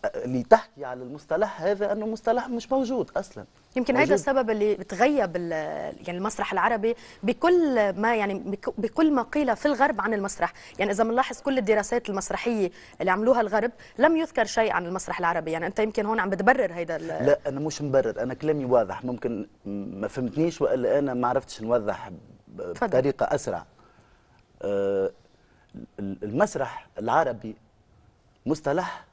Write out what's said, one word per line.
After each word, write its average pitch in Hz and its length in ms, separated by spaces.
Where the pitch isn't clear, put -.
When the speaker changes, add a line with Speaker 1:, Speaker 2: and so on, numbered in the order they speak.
Speaker 1:
اللي 123 280
تحكي - 420
على 127 180
المصطلح 151 600
هذا 202 300
أنه 214 140
مصطلح 233 420
مش 233 240
موجود 262 440
أصلا. 196 280
Speaker 2:
يمكن 254 200
هيدا 277 180
Speaker 1:
موجود. 202 140
Speaker 2:
السبب 262 220
اللي 208 240
بتغيب 196 640
ال-، 170 160
يعني 175 120
المسرح 202 340
العربي 214 440
بكل 254 680
ما، 220 240
يعني 196 180
بك-، - 460
بكل 302 320
ما 254 100
قيل 254 340
في - 100
الغرب 220 340
عن 214 140
المسرح. 196 380
يعني 196 120
إذا 208 140
بنلاحظ 247 360
كل 269 180
الدراسات 214 500
المسرحية 196 600
اللي 180 100
عملوها 233 300
الغرب 214 300
لم 320 180
يذكر 311 280
شيء 220 280
عن 175 140
المسرح 170 320
العربي. 170 320
يعني 165 160
أنت 196 120
يمكن 214 280
هون 220 140
عم 214 100
بتبرر 196 420
هيدا 170 240
ال- 160 300
Speaker 1:
لا، 143 200
أنا 139 140
مش 151 220
مبرر، 131 400
أنا 127 120
كلامي 151 300
واضح. 117 400
ممكن 120 440
ما 101 440
فهمتنيش 147 520
وإلا 127 380
أنا 139 160
ما 123 140
عرفتش 131 340
نوضح 107 480
ب-، - 240
Speaker 2:
تفضل. 226 160
Speaker 1:
بطريقة 135 460
أسرع. 98 320
آه، 98 480
ال-، 98 260
المسرح 135 640
العربي 117 580
مصطلح 151 680